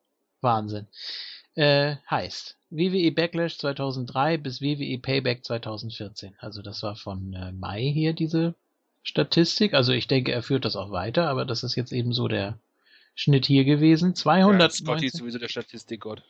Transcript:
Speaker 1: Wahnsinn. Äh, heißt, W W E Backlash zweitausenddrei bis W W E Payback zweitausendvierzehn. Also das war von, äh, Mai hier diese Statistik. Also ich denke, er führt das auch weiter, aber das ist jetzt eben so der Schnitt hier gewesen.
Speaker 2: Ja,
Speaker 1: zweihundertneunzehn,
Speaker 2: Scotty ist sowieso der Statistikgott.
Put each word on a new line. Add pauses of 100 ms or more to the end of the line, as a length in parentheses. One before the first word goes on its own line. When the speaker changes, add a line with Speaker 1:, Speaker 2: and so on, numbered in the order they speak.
(400)
Speaker 1:
Wahnsinn. (680)
Äh, (120)
heißt, (140)
W
W
E
Backlash
zweitausenddrei
bis
W
W
E
Payback
zweitausendvierzehn.
Also
das
war
von,
äh,
Mai (100)
hier
diese (480)
Statistik.
Also
ich
denke,
er
führt
das
auch
weiter,
aber
das
ist
jetzt
eben
so
der (560)
Schnitt
hier
gewesen.
Speaker 2:
Ja,
Speaker 1:
zweihundertneunzehn,
Speaker 2:
Scotty
ist
sowieso
der
Statistikgott.